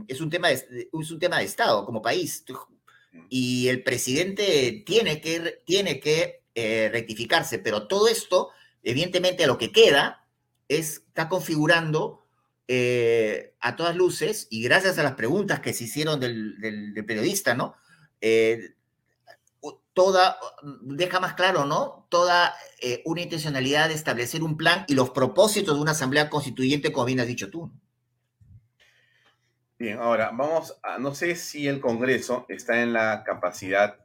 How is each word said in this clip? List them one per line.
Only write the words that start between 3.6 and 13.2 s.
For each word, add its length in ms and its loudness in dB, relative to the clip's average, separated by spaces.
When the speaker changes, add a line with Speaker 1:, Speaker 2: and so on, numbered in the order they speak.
Speaker 1:
el 160 0
presidente 1000 0
tiene 360 2
que, 440 -4
tiene 340 0
que, 440 -2
eh, 360 0
rectificarse, 680 -2
pero 280 -2
todo 200 4
esto, 420 0
evidentemente, 600 0
a 40 6
lo 100 2
que 140 -4
queda 540 6
es, 380 -2
está 220 -4
configurando, 1000 0
eh, 920 2